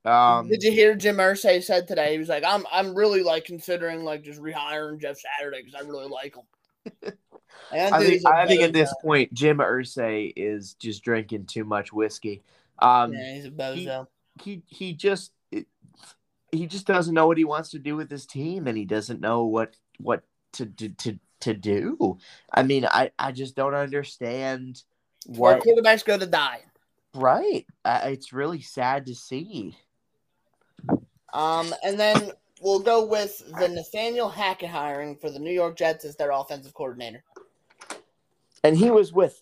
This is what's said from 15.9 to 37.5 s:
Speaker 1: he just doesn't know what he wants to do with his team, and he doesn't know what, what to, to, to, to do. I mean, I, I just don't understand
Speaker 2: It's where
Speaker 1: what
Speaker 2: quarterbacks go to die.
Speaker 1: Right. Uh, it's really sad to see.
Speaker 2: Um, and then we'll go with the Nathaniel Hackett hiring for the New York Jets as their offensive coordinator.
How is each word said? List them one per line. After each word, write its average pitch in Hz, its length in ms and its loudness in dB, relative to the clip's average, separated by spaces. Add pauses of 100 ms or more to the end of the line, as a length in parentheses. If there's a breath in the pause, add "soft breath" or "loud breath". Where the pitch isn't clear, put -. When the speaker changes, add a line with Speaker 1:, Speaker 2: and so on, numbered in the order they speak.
Speaker 1:
he 165 160 -2
just 190 200 -10
doesn't 175 260 2
know 160 140 6
what 165 100 4
he 160 80 4
wants 151 260 -6
to 156 80 -14
do 147 160 -6
with 151 140 -8
his 143 160 -14
team, 160 420 -8
and 113 100 -4
he 107 80 -6
doesn't 107 360 -6
know 117 240 0
what, 113 300 -2 (240)
what 113 240 -4 (300)
to, 127 120 -10
to, 104 240 -12
to, 98 300 -10 (220)
to 113 120 -4
do. 101 640 -2 (340 soft breath)
I 131 120 4
mean, 135 220 0
I, 127 340 2
I 135 140 -4
just 131 220 -10
don't 139 200 -2
understand 131 1040 -8 (460)
Speaker 2:
It's 117 100 -14
where - 200 8
Speaker 1:
what - 60 -2
Speaker 2:
quarterbacks 226 420 6
go 202 120 2
to 190 80 -2
die. 143 360 -2 (540)
Speaker 1:
Right. 170 500 2 (180)
Uh, 117 220 0
it's 135 260 -8
really 143 300 -6
sad 131 460 -4
to 123 80 -12
see. 135 600 -12 (1600)
Speaker 2:
Um, 165 400 -2 (100)
and 196 160 -2
then 214 320 2 (300)
we'll 190 180 2
go 226 260 2
with 208 360 -4 (180)
the 180 80 2
Nathaniel 214 640 -4
Hackett 185 400 -6
hiring 147 460 -6
for 151 160 -10
the 139 80 -14
New 156 120 -6
York 170 260 -2
Jets 160 280 -2
as 147 100 -14
their 147 140 -2
offensive 139 460 -6
coordinator. 123 480 -10 (1400)